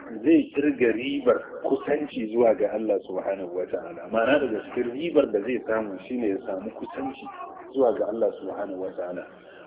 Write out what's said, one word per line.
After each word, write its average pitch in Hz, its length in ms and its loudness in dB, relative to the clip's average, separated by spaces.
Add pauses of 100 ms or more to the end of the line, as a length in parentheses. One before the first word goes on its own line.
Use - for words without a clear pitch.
(200)
zai 143 320 6
kirga 131 400 4
ribar 123 460 2 (200)
kusanci 135 760 0
zuwa 113 220 6
ga 101 180 2
Allah 107 280 2
subhanahu 95 520 -4
wa 90 140 -2
ta'ala. - 420 -6
Ma'ana 117 320 4
daga 110 220 0
cikin 120 300 -4
ribar 147 360 2
da 107 120 0
zai 120 220 -2
samu 110 380 -2
shine 120 280 -4
ya 95 120 0
samu 98 300 -6
kusanci - 540 -8 (460)
zuwa 127 220 4
ga 104 140 0
Allah 107 300 0
subhanahu 95 440 -8
wa 92 120 -6
ta'ala. 90 320 -8 (420)